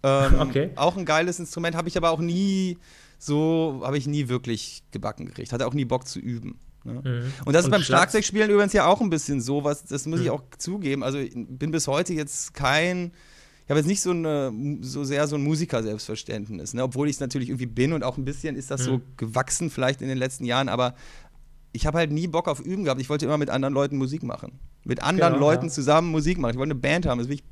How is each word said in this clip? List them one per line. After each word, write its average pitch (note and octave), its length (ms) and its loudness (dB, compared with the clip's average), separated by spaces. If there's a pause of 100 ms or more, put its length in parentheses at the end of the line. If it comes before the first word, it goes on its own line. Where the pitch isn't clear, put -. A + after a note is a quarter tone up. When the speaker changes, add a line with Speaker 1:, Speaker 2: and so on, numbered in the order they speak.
Speaker 1:
Ähm, C3+ 360 6
Speaker 2:
<laughs> - 0 -
Okay. C#3 360 0
Speaker 1:
auch F3 220 2
ein F3+ 80 -6
geiles E3+ 340 2
Instrument, E3+ 360 -6
hab E3+ 120 -4
ich F3 100 -2
aber E3 140 4
auch D#3+ 80 0
nie F#3 580 0 (420)
so, D#3 640 0
hab C3+ 120 -2
ich C3+ 120 -2
nie D3 220 -2
wirklich B2 640 -4
gebacken G#2 340 -8
gekriegt. - 260 -12
Hatte A#2+ 160 -2
auch B2 60 -4
nie C#3 120 0
Bock B2+ 220 -2
zu - 120 -10
üben, A#2 400 -8 (240)
ne? A#2+ 200 -10
Speaker 2:
Mhm. B2 300 -4 (120)
Speaker 1:
Und C#3+ 80 2
das E3+ 80 8
ist F3 40 2
Speaker 2:
Und C3 60 2
Speaker 1:
beim G3+ 100 6
Speaker 2:
Schlagz- C3+ 40 -2 (260)
Speaker 1:
Schlagzeugspielen G#3+ 400 2
übrigens G3+ 220 4
ja F#3+ 120 6
auch F#3+ 160 6
ein G#3 80 2
bisschen D3 320 -2
so, C#3 220 -2
was, D3 220 -2
das C#3 200 -6
muss D#3 140 -2
ich A#2+ 80 0
Speaker 2:
Mhm. - 60 0
Speaker 1:
auch C#3 100 -6 (160)
zugeben. D3+ 440 -4
Also C3+ 140 -2
ich C3+ 180 -6
bin B2+ 360 -6
bis D#3 160 0
heute E3+ 260 0
jetzt - 400 -6
kein, E3+ 580 2 (540)
ich - 60 -4
hab C#3+ 60 4
jetzt D#3 100 4
nicht G3 140 2
so F3+ 100 0
eine, D3 420 0 (280)
so C3 220 -6
sehr C#3+ 240 0
so D3 80 -2
ein C#3+ 80 0
Musiker-Selbstverständnis, A2 1300 -4
ne? B2 80 0
Obwohl C3+ 260 0
ich's C3+ 100 -4
natürlich B2+ 300 -4
irgendwie B2+ 160 -4
bin B2 280 2
und D3+ 100 -2
auch B2 140 -2
ein C3 80 -4
bisschen C#3 300 -6
ist C3 140 -10
das C3 140 -2
so C3 140 2
Speaker 2:
Mhm. B2+ 40 -2 (160)
Speaker 1:
gewachsen B2+ 540 -2
vielleicht C3 320 0
in B2+ 60 -4
den C3 100 -2
letzten B2+ 260 -4
Jahren, B2 240 2
aber A#2+ 240 0 (800)
ich C3+ 140 0
hab D3+ 80 0
halt D#3+ 160 2
nie D#3+ 160 0
Bock E3 200 0
auf D3 120 -2
Üben F#3+ 240 -4
gehabt. C3+ 180 0
Ich B2+ 80 -8
wollte C#3+ 160 0
immer D3 140 2
mit D3 100 0
anderen C3+ 240 0
Leuten C#3 240 0
Musik C3+ 260 -2
machen. - 360 -10 (240)
Mit - 200 -4
anderen E3+ 300 4
Speaker 2:
Genau, C#3+ 140 4
Speaker 1:
Leuten E3 180 4
Speaker 2:
ja. D#3 60 -4
Speaker 1:
zusammen D3+ 400 4
Musik D#3+ 260 2
machen. A#2+ 160 0
Ich B2 40 -4
wollte C#3+ 140 -2
eine C3 80 -4
Band D#3+ 280 0
haben. B2 120 0
Das A#2+ 80 -2
will D3 80 -4
ich - 160 -12